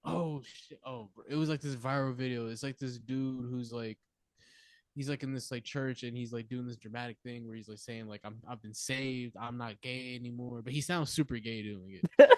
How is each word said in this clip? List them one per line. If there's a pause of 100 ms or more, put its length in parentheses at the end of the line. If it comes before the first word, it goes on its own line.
Oh,
shit.
Oh,
bro.
It
was,
like,
this
viral
video.
It's,
like,
this
dude
who's,
like, (960)
he's,
like,
in
this,
like,
church,
and
he's,
like,
doing
this
dramatic
thing
where
he's,
like,
saying,
like,
I'm,
I've
been
saved.
I'm
not
gay
anymore.
But
he
sounds
super
gay
doing
it.